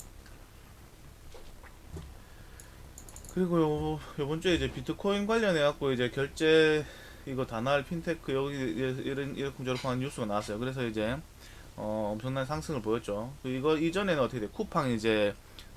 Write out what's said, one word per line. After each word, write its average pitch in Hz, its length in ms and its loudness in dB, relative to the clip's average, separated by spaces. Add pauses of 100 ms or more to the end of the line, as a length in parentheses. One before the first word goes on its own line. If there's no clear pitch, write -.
(3250)
그리고 175 280 4
요-, 151 400 2 (180)
요번 151 220 -2
주에 175 140 4
이제 135 160 2
비트코인 202 560 0
관련해 208 340 4
갖고 143 320 4
이제 123 180 2
결제 156 760 6 (400)
이거 131 220 -2
다날 131 380 2
핀테크 165 500 -2
여기 139 220 0
이-, 131 520 -2
이런, 139 280 -4
이러쿵저러쿵한 131 640 -2
뉴스가 131 260 -4
나왔어요. 104 320 0
그래서 131 260 -2
이제, 110 320 0 (600)
어, 107 360 -2
엄청난 131 320 -2
상승을 151 380 -2
보였죠. 110 500 0 (100)
그 131 60 -4
이거 131 300 2
이전에는 170 440 2
어떻게 120 180 0
돼? 101 80 -2
쿠팡 139 420 0
이제, 107 440 4 (420)